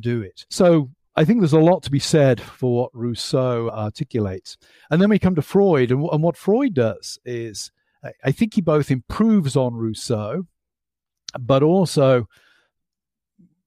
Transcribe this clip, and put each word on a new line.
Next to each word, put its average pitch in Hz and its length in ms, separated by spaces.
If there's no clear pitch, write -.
do 120 200
it. - 300
So 165 400
I 156 100
think 226 160
there's 151 120
a 160 80
lot 170 240
to - 60
be 143 80
said 135 420
for - 340
what 123 200
Rousseau 120 760
articulates. 107 840
And 165 100
then 202 100
we 208 80
come 185 160
to 151 80
Freud, 160 500
and, 147 180
and 156 120
what 165 160
Freud 226 360
does 110 500
is, 117 460
I, 135 100
I 135 80
think 226 220
he 214 80
both 151 280
improves 170 640
on 127 200
Rousseau, 113 720
but 135 240
also 147 680